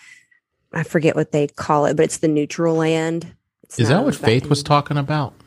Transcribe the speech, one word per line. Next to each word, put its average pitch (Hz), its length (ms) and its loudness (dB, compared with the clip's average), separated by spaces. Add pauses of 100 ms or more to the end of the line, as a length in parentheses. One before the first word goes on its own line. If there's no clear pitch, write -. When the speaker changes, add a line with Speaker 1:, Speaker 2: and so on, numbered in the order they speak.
(720)
Speaker 1:
I 165 120 -2
forget 156 320 0
what 156 160 -2
they 147 160 2
call 147 380 0
it, 151 100 0
but 156 80 4
it's - 140 -2
the 160 100 0
neutral 156 480 0
land. 160 580 -2 (300)
It's - 140 -12
Speaker 2:
Is 117 100 2
that 143 60 4
Speaker 1:
not 226 100 2
Speaker 2:
what 269 100 0
Speaker 1:
owned - 80 -14
by 139 40 0
Speaker 2:
Faith 120 220 2
was 143 120 0
Speaker 1:
any- 143 40 -8
Speaker 2:
talking 147 320 0
about? 143 380 -4 (120)